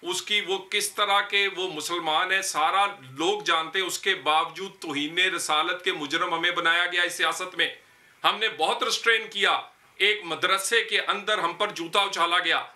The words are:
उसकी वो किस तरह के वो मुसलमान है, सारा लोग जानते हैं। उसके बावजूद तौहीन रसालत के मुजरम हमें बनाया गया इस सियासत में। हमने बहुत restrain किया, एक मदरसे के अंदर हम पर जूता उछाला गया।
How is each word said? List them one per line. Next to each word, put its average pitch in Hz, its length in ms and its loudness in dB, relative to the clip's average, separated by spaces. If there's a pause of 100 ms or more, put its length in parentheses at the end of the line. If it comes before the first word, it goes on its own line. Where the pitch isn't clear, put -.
उसकी 180 360 0
वो 190 180 -2
किस - 380 -4
तरह 202 240 4
के 202 280 0
वो 180 200 -4
मुसलमान 165 640 0
है, 190 100 2
सारा 175 440 2 (160)
लोग 160 420 -2
जानते 160 340 0
हैं। 185 80 0
उसके 190 280 -2
बावजूद 160 680 -2
तौहीन 165 520 0
रसालत 165 500 0
के 190 80 2
मुजरम 165 420 -2
हमें 175 200 0
बनाया 170 320 2
गया 175 180 0
इस 170 120 -4
सियासत 170 420 -2
में। 165 200 -2 (460)
हमने 202 240 2
बहुत 185 340 0
restrain 220 460 2
किया, 185 440 0 (280)
एक 208 240 2
मदरसे 190 580 0
के 208 160 0
अंदर 196 420 0
हम 170 120 0
पर 208 180 -2
जूता 165 320 -2
उछाला 175 360 2
गया। 160 380 0